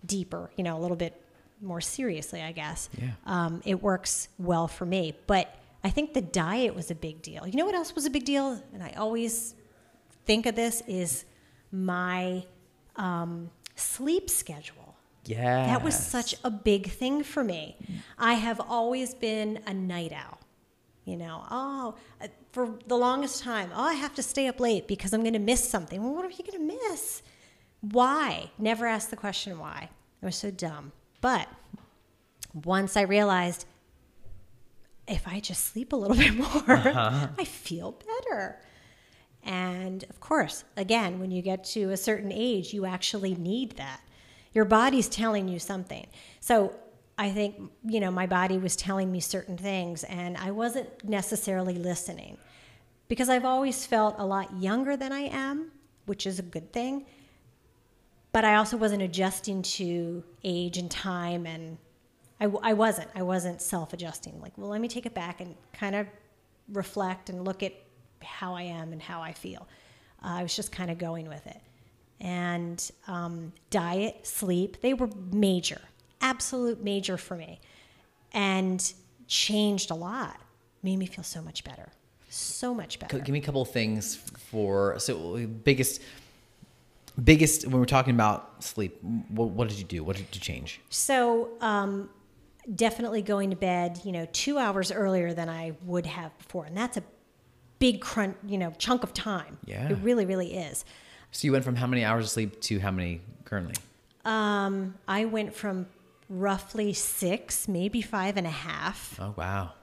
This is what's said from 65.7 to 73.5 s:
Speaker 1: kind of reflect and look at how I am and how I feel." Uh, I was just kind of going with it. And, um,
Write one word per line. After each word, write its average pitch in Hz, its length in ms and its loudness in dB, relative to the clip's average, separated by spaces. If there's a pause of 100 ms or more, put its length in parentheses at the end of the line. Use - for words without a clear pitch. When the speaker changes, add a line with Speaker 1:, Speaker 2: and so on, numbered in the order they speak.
Speaker 1:
kind 196 240 -4
of 202 120 -2 (640)
reflect 190 580 -4
and 180 160 -6
look 190 160 -4
at 190 120 -4 (500)
how 185 320 -8
I 175 80 -8
am 165 280 -8
and 160 100 -10
how 170 200 -10
I 160 120 -10
feel." - 340 -12 (560)
Uh, 185 60 -8
I 175 140 -4
was 170 120 -4
just - 160 -6
kind 180 180 -6
of 170 80 -4
going 165 320 -6
with 151 160 -16
it. - 160 -18 (580)
And, 175 720 -4 (160)
um, 170 440 -6 (180)